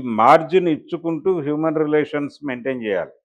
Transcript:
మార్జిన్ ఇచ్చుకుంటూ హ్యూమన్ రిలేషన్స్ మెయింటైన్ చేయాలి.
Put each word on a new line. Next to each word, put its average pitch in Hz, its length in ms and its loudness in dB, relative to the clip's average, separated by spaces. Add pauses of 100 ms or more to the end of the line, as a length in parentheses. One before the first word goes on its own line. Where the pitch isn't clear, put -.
(160)
మార్జిన్ 160 540 4
ఇచ్చుకుంటూ 165 680 -4
హ్యూమన్ 151 420 -2
రిలేషన్స్ 147 640 -2
మెయింటైన్ 127 400 -6
చేయాలి. 92 300 -4 (120)